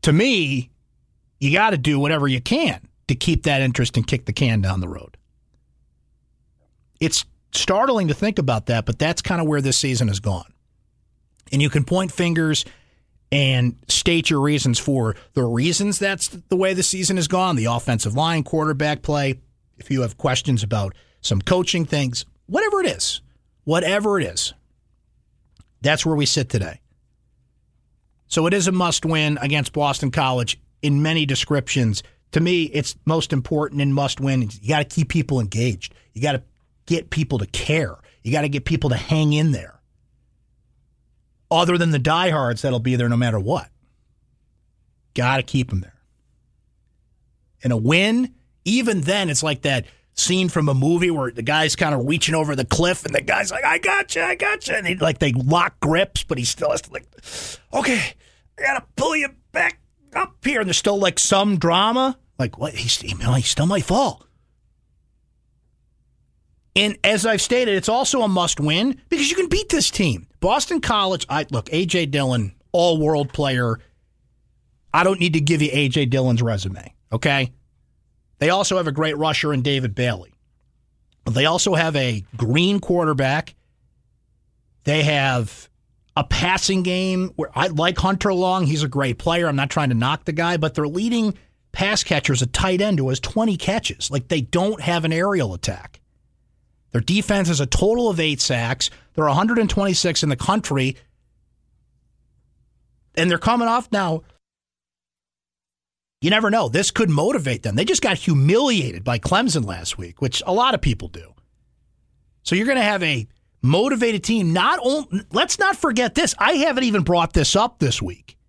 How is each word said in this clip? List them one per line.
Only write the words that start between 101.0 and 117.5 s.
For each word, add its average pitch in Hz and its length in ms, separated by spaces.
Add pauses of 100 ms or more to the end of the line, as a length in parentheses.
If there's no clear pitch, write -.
And 175 160
they're 170 60
coming 233 300
off 233 240
now. 175 320 (2000)
You 156 80
never 214 200
know. 202 200
This 170 220
could 220 180
motivate 151 540
them. 104 120
They 156 100
just 359 160
got 196 160
humiliated 160 840
by 120 160
Clemson 180 460
last 87 320
week, 87 240
which 127 260
a 185 60
lot 240 200
of - 80
people 107 280
do. - 240 (1120)
So - 120
you're 202 100
gonna 262 160
have 208 220
a 135 240 (340)
motivated 220 640
team. 202 300
Not 185 260
on-, 262 540
let's 269 260
not 392 160
forget 247 400
this. 320 240
I 233 140
haven't 269 320
even 208 180
brought 165 300
this - 240